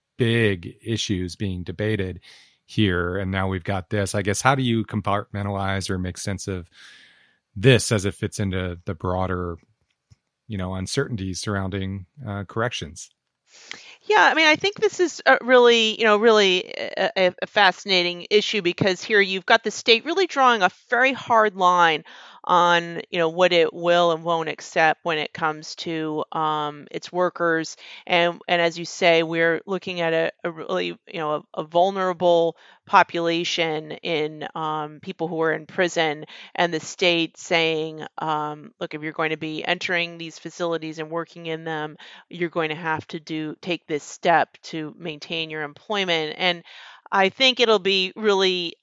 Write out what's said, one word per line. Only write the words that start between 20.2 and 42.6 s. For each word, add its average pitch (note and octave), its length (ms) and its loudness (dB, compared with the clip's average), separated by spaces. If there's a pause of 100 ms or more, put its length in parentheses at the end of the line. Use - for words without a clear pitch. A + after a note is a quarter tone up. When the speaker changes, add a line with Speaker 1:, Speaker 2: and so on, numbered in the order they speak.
Speaker 2:
drawing B3 360 2
a F3+ 80 4 (180)
very B3+ 240 2
hard G#3+ 440 2
line F3 480 4 (440)
on, E3+ 520 2 (100)
you F3+ 80 -4
know, E3 100 2
what F3 240 2
it E3 220 2
will F3 380 2
and D#3+ 100 -4
won't E3 260 -2
accept D#3 540 0
when E3 160 -2
it - 140 -6
comes D#3 420 -6
to, D#3 560 -6
um, D3+ 640 -4
its - 180 -12
workers. E3+ 640 -2 (300)
And, F3 400 2
and F3 160 2
as E3+ 160 0
you E3+ 60 -6
say, E3 400 4
we're E3 420 0
looking F#3 340 -6
at E3 120 0
a, E3 180 0 (140)
a F3 80 -4
really, F3 440 -4 (120)
you F3 100 -12
know, D3+ 260 -4 (100)
a, - 80 -6
a - 20 -6
vulnerable F3 920 2 (300)
population E3 1040 2
in, D3+ 640 -6
um, D#3 480 -6
people F3 240 -8
who E3 160 -4
are D#3+ 100 2
in D#3+ 140 -6
prison, D#3+ 580 -2 (300)
and E3+ 180 -2
the D#3+ 60 -2
state E3 580 0
saying, D#3+ 720 -2 (120)
um, D3+ 600 -6
"Look, E3+ 160 -10
if D3+ 80 -8
you're D#3 80 -6
going D#3 200 -2
to D#3+ 60 -4
be D#3 280 -8
entering E3+ 520 -4
these E3 220 -14
facilities D#3+ 640 -6
and D#3 100 -10
working E3+ 360 -8
in D#3+ 180 -6
them, D#3 320 -6 (340)
you're E3+ 180 -4
going D#3+ 200 -2